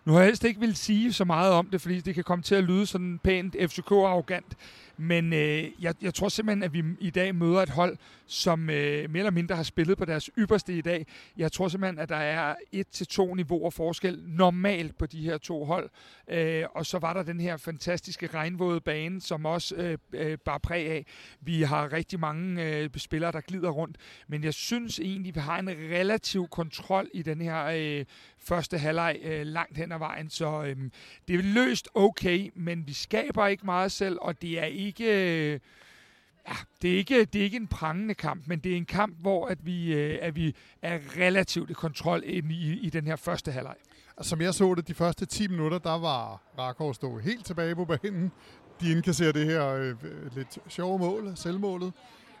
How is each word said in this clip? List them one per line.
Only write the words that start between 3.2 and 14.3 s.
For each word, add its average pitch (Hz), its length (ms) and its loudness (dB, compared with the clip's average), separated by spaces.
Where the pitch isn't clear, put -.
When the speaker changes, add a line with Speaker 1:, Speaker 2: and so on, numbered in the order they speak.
Speaker 1:
pænt 185 320 2
F - 40 -12
C 180 100 -6
K-arrogant. 185 720 2
Men, 165 360 2
øh, 151 320 2
jeg, 170 220 -2
jeg 180 120 -2
tror 196 140 0
simpelthen, 208 340 0
at 165 100 -2
vi 165 120 0
i 180 100 -2
dag 185 240 2
møder 170 280 6
et 180 60 2
hold, 160 280 2
som, 165 440 0
øh, 147 400 0
mere 160 80 -2
eller 202 120 2
mindre 170 260 2
har 165 60 0
spillet 165 360 2
på 185 60 -2
deres 156 340 -2
ypperste 196 400 4
i - 20 -2
dag. 165 260 -2
Jeg 160 160 0
tror 185 160 2
simpelthen, 185 300 -2
at 156 100 -4
der 160 80 -2
er 151 380 0
et 196 160 -2
til - 180 -8
to 185 280 2
niveauer 170 360 0
forskel 165 560 -2
normalt 180 720 2